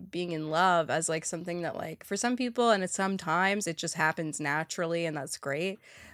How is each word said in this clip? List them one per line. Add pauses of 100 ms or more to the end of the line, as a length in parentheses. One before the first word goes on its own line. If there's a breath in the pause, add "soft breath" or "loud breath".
(120)
being
in
love
as,
like,
something
that,
like,
for
some
people
and
at
some
times
it
just
happens
naturally
and
that's
great. (340 loud breath)